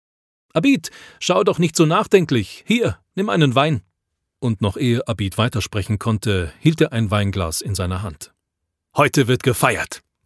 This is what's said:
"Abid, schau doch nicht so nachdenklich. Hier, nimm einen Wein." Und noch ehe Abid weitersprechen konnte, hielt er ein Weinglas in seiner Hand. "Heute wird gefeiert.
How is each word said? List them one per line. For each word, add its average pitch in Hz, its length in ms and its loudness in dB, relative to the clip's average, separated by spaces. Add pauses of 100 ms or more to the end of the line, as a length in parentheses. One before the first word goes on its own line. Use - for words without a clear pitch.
(520)
"Abid, 240 400 0 (260)
schau - 240 0
doch - 160 2
nicht 165 160 0
so 165 120 4
nachdenklich. 165 800 0
Hier, 214 320 0 (160)
nimm 202 140 -4
einen 147 260 2
Wein." 156 260 2 (560)
Und 117 220 -2
noch 101 160 -2
ehe 120 320 0
Abid 98 280 -4
weitersprechen 107 600 -2
konnte, 101 640 -2
hielt 160 200 2
er 147 120 2
ein 113 180 -2
Weinglas 98 520 -2
in 98 120 -6
seiner 92 280 -4
Hand. 80 300 -14 (640)
"Heute 143 320 4
wird 123 160 0
gefeiert. - 600 -2 (220)